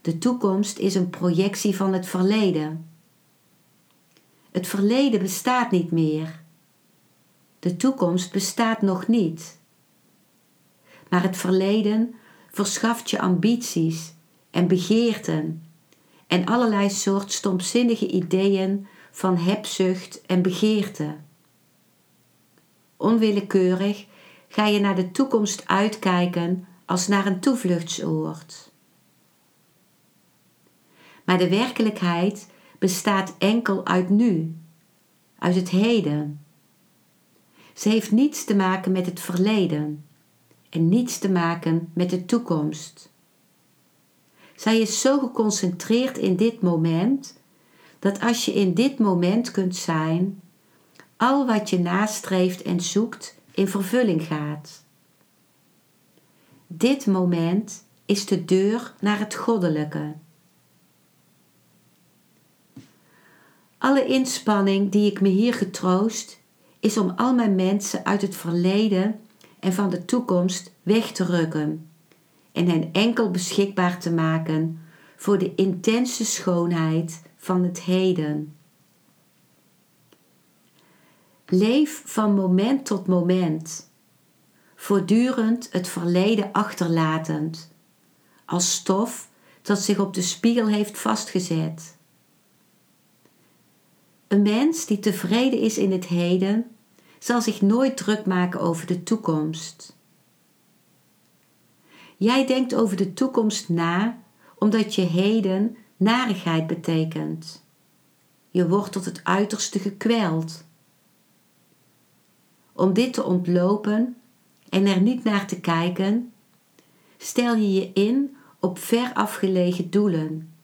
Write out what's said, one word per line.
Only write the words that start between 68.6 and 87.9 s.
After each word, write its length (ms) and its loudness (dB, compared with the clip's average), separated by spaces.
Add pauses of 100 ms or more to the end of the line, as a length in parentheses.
en 120 -2
van 180 0
de 140 -4
toekomst 680 -2 (100)
weg 300 0
te 120 -4
rukken 640 -2 (640)
en 160 0
hen 240 0
enkel 380 2
beschikbaar 680 0
te 140 -4
maken 680 0 (360)
voor 220 0
de 160 -2
intense 720 0
schoonheid 960 -2 (140)
van 260 -2
het 180 -2
heden. 720 0 (3000)
Leef 580 2
van 300 0
moment 520 2
tot 200 -4
moment, 840 0 (840)
voortdurend 960 0
het 160 -4
verleden 640 0
achterlatend, 1200 -2 (720)